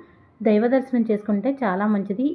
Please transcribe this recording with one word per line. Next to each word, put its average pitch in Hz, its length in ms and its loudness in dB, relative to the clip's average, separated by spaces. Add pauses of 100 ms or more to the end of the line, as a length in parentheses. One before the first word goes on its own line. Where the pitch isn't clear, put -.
(400)
దైవ 214 260 4
దర్శనం 247 360 0
చేసుకుంటే 208 500 0
చాలా 208 340 -2
మంచిది. 208 380 -2 (100)